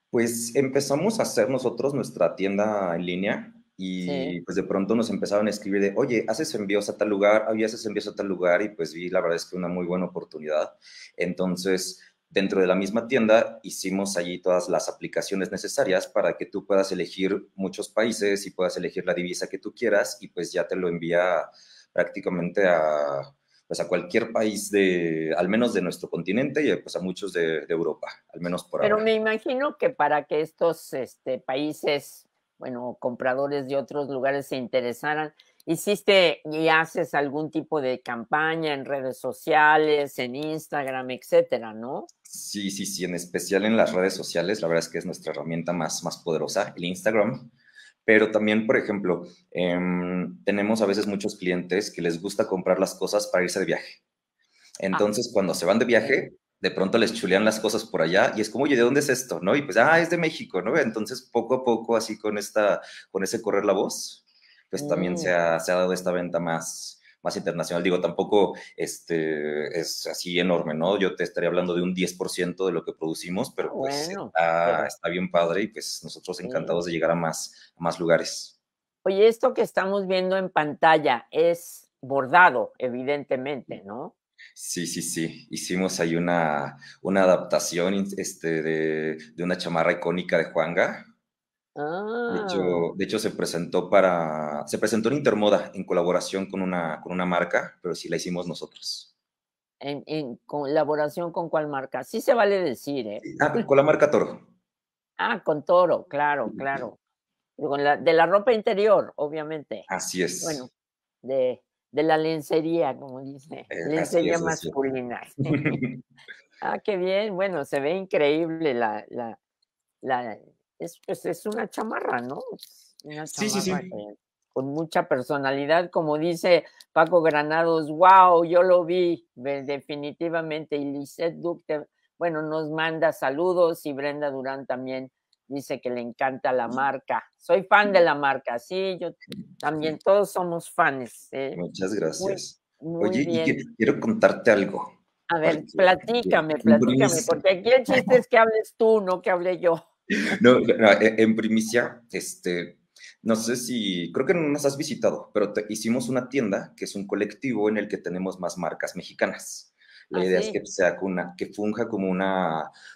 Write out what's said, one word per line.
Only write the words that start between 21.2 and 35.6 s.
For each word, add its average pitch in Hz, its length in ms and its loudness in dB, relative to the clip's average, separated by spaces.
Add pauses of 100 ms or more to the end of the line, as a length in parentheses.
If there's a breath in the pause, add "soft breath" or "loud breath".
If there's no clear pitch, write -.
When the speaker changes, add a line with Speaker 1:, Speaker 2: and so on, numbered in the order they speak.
Speaker 1:
prácticamente 90 760 -2
a, 76 560 2 (460)
pues, 85 120 -6
a - 80 -4
cualquier 113 440 -2
país 107 400 -2
de, 85 640 2
al 90 120 0
menos 113 240 2
de 95 100 0
nuestro - 280 -6
continente 127 560 -2
y, 98 160 2
pues, - 140 -10
a 82 40 -4
muchos 92 320 -6
de, 80 340 -2
de 85 80 -4
Europa, 80 340 -4 (240)
al - 80 -16
menos 87 240 -4
por - 180 -4
Speaker 2:
Pero 208 160 2
Speaker 1:
ahora. - 0 -
Speaker 2:
me 220 160 0
imagino 220 640 -2
que 214 140 0
para 147 340 0
que 156 160 -2
estos, 165 540 -2
este, 127 440 -6
países, 147 920 -4 (300)
bueno, 123 420 -10
compradores 131 680 -2
de 139 80 -2
otros 139 320 -4
lugares 139 380 -2
se 147 100 -6
interesaran, 131 800 -4 (320 soft breath)